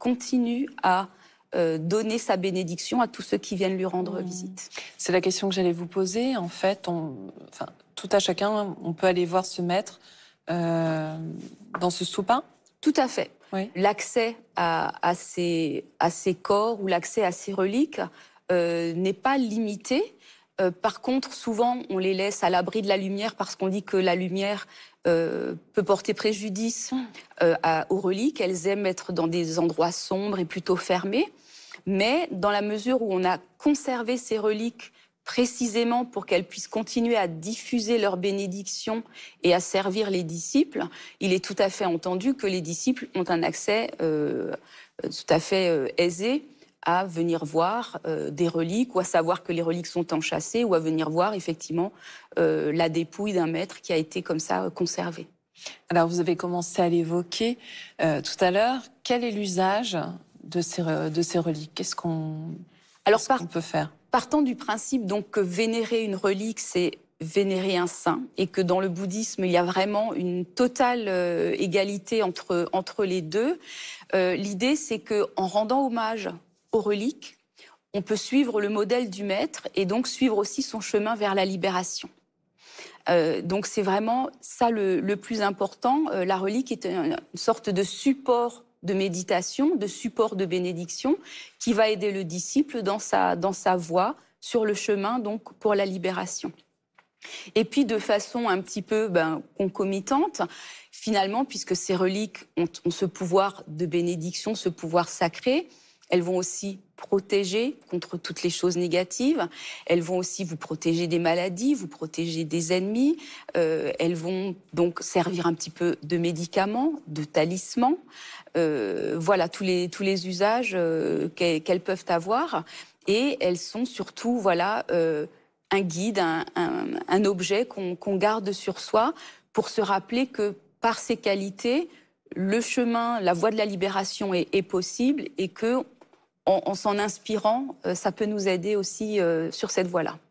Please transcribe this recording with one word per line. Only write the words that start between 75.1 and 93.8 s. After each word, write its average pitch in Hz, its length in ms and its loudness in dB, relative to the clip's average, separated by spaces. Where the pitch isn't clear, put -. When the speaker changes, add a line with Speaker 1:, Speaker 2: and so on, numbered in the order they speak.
Speaker 1:
en 190 140 0
rendant 214 360 2
hommage 226 460 -2
aux 220 100 2
reliques, 208 560 -2
on 202 100 -2
peut 214 120 -2
suivre 240 460 2
le 202 80 2
modèle 214 420 0
du 196 140 -6
maître 202 500 -2
et 196 100 2
donc 214 220 0
suivre 220 320 2
aussi 208 240 -2
son 226 180 -6
chemin 214 360 0
vers 202 180 0
la 190 100 4
libération. 185 640 -2
Euh, 160 340 4
donc 190 240 -2
c'est - 160 -2
vraiment 220 480 0
ça - 300 0
le, 196 300 2
le 202 160 0
plus 214 260 -4
important. 240 680 2
Euh, 190 120 0
la 190 120 2
relique 208 340 -2
est 208 160 -4
un, 180 200 -2
une 160 100 0
sorte 226 340 0
de 196 140 2
support 240 800 0
de 190 100 0
méditation, 190 800 0
de 208 140 -2
support - 480 -2
de 190 100 0
bénédiction, 180 720 -2
qui 233 140 0
va 220 160 4
aider 208 240 0
le 190 100 -2
disciple 208 600 -2
dans 196 180 0
sa, 185 340 2
dans 185 200 0
sa 185 220 2
voie 180 380 0